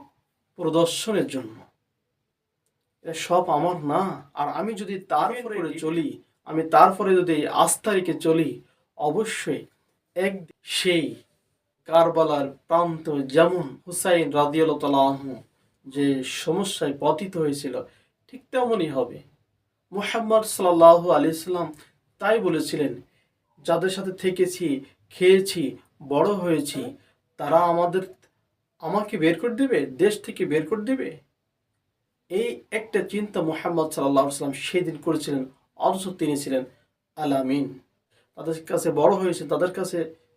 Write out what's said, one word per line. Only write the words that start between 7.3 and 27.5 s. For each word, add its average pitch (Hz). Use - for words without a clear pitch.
আস্থা 165
রেখে 180
চলি, 160
অবশ্যই 151
এক 196
সেই 160
কারবালার 156
প্রান্ত 165
যেমন 147
হুসাইন 170
রাদিয়াল্লাহু 147
তাআলা 143
আনহু 135
যে 135
সমস্যায় 160
পতিত 185
হয়েছিল, 139
ঠিক -
তেমনই 226
হবে। 135
মুহাম্মদ 214
সাল্লাল্লাহু 170
আলাইহি 160
সাল্লাম 170
তাই 214
বলেছিলেন, 151
"যাদের 170
সাথে 190
থেকেছি, 175
খেয়েছি, 185
বড় 147
হয়েছি, 170
তারা 151